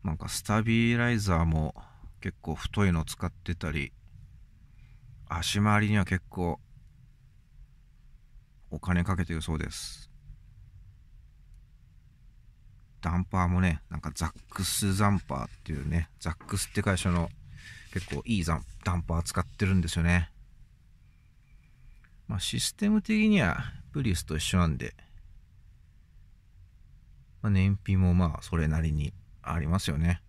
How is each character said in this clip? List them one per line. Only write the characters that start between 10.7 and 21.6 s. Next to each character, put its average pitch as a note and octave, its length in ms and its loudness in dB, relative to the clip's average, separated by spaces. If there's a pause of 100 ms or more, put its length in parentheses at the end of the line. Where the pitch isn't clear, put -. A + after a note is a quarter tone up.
ダ E2+ 140 -2
ン F#2 100 0
パ F#2 200 0
ー F2 40 2
も F2+ 100 2
ね、 F2 300 2
な - 80 -8
ん - 40 -8
か D2+ 140 -8
ザ E2 120 -2
ッ - 60 -6 (160)
ク - 140 -6
ス F#2+ 340 0
ダ G#2 120 4
ン G2 100 2
パ - 160 -6
ー B1+ 120 -4
っ - 20 -12 (160)
て D#2+ 80 -6
い - 20 -4
う C#2 120 -6
ね、 D#2+ 220 0 (100)
ザ E2 120 -6
ッ - 40 -6
ク - 220 -6
ス - 120 -4
っ - 20 -20
て G#2 100 -2
会 F#2+ 160 2
社 F2+ 140 0
の E2+ 180 2 (640)
結 F2+ 220 -6
構 C2+ 100 -6
い G#2+ 140 0
い E2+ 40 0
ザ E2 120 0
ン-、 - 100 -6 (200)
ダ F2+ 100 0
ン E2+ 80 -2
パ E2 160 0
ー E2+ 40 -2
使 - 160 -2
っ F2 60 -2
て - 200 -4
る F#2+ 100 2
ん F2+ 60 4
で D#2+ 80 -2
す E2+ 100 -2
よ E2 40 2
ね。 F2 280 2 (2000)